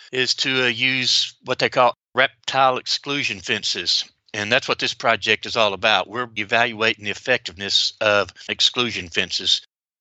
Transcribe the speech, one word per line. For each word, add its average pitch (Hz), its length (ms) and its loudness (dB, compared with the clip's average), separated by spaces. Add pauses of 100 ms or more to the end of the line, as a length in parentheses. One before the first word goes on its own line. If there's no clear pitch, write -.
(120)
is 127 220 0
to, 131 320 0
uh, - 20 4
use 127 680 0 (100)
what 123 140 -4
they 123 100 2
call 123 260 4 (180)
reptile 131 640 2
exclusion 143 600 -4
fences. 95 640 -2 (300)
And 104 180 -2
that's 131 160 2
what 131 120 -2
this - 160 -2
project 110 500 0
is 104 100 -6
all 107 180 2
about. 95 360 0
We're 120 260 -6
evaluating 113 720 0
the 101 60 -6
effectiveness 98 880 -2
of 101 320 2 (160)
exclusion 107 580 0
fences. 92 540 -2 (400)